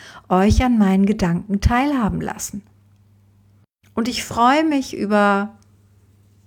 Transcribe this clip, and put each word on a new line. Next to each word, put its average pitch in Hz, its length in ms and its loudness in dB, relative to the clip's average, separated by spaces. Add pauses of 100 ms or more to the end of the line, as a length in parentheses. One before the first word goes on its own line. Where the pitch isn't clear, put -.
(280)
euch 214 360 2
an 247 140 2
meinen 196 280 4
Gedanken 196 560 -2
teilhaben 240 580 0
lassen.“ - 440 -10 (1300)
Und 226 140 -4
ich 240 160 -6
freue 269 420 2
mich 277 300 -2
über 202 640 0 (880)